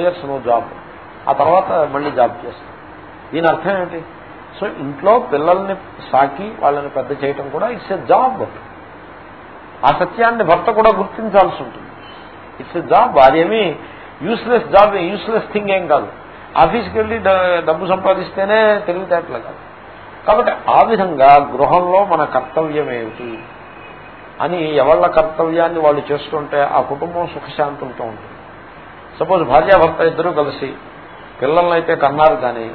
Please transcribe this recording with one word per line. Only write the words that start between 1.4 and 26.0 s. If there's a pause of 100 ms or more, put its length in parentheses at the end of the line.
మళ్ళీ
జాబ్
చేస్తారు. (580)
దీని
అర్థం
ఏమిటి? (560)
So
ఇంట్లో
పిల్లల్ని (360)
సాకి
వాళ్ళని
పెద్ద
చేయటం
కూడా
it's
a
job. (1400)
ఆ (120)
సత్యాన్ని
భర్త
కూడా
గుర్తించాల్సి
ఉంటుంది. (760)
It's
a
job.
అదేమీ (460)
యూస్‌లెస్
జాబ్,
యూస్‌లెస్
థింగ్
ఏం
కాదు. (500)
ఆఫీస్కి
వెళ్ళి
డ-,
డబ్బు
సంపాదిస్తేనే
తెలివితేటలు
కాదు. (520)
కాబట్టి
ఆ
విధంగా
గృహంలో
మన
కర్తవ్యం
ఏమిటి (1040)
అని
ఎవళ్ళ
కర్తవ్యాన్ని
వాళ్ళు